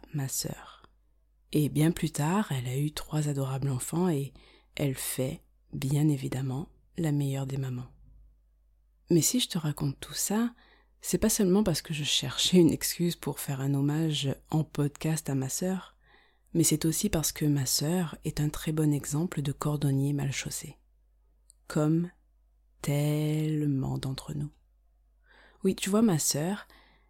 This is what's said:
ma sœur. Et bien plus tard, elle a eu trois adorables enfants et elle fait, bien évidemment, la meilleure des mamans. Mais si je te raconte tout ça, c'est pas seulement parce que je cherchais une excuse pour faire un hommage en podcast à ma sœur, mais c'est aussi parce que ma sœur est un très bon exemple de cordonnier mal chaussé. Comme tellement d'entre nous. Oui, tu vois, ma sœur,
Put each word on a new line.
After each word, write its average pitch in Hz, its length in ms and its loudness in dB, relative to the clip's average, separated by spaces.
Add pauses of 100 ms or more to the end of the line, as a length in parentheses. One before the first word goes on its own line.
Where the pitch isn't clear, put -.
(120)
ma 139 160 -2
sœur. - 580 -8 (680)
Et 147 160 4
bien 151 220 4
plus 165 200 -2
tard, 175 420 0
elle 127 140 -4
a 127 100 -4
eu 147 160 -2
trois 151 360 -4
adorables 135 420 -2
enfants 160 380 -2
et 139 240 -2 (420)
elle 139 200 -2
fait, - 480 -4 (300)
bien 143 360 2
évidemment, 135 600 -2 (300)
la 160 140 0
meilleure 139 340 -2
des 135 100 -6
mamans. 127 340 -6 (1200)
Mais 175 120 6
si - 180 2
je - 80 -2
te - 100 -4
raconte 147 420 -2
tout - 140 -14
ça, 233 400 -2 (460)
c'est - 180 -2
pas 214 120 4
seulement 196 320 4
parce 185 200 0
que 165 120 -8
je 147 100 -4
cherchais - 540 2
une 165 120 10
excuse - 460 -2
pour - 240 -6
faire 135 200 -6
un 139 140 2
hommage 143 600 0 (160)
en 151 140 2
podcast 151 640 -2
à 139 60 0
ma 135 140 -2
sœur, 185 480 -4 (580)
mais 165 100 6
c'est 151 200 2
aussi 160 240 2
parce 160 240 0
que - 140 -2
ma 143 200 2
sœur 165 580 0
est 151 160 -4
un 151 100 2
très - 220 -4
bon 151 200 4
exemple 147 500 -2
de 139 100 -2
cordonnier 139 600 0
mal 139 200 -2
chaussé. - 440 -8 (920)
Comme 165 440 2 (720)
tellement 151 1120 0
d'entre 135 380 -8
nous. 147 160 -6 (1120)
Oui, 190 100 2
tu - 140 -6
vois, 208 140 4
ma 190 160 6
sœur, 165 480 -2 (440)